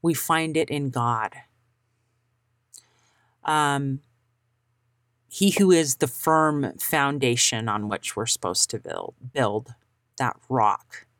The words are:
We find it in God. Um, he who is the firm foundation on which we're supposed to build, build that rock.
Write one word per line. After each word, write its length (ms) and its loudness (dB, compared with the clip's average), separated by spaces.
We 100 2
find 440 0
it 120 2
in 220 -4
God. 440 -2
Um, 560 0
he 220 2
who 220 4
is 240 4
the 100 0
firm 720 2
foundation 920 0
on 200 -4
which 260 -6
we're 120 -4
supposed 440 -2
to 80 -8
build, 360 -10
build 420 -2
that 180 -4
rock. 580 0